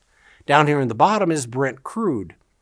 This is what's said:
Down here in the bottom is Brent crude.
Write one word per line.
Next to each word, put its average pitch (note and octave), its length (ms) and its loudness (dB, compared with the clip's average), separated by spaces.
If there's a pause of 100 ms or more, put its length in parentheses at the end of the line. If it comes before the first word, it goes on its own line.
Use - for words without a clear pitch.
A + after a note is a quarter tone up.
(460)
Down D3 200 4
here D3 140 2
in C3 80 0
the C#3 80 -4
bottom F#3 340 2
is D3 160 -2
Brent B2+ 380 -6
crude. C3+ 520 -6 (260)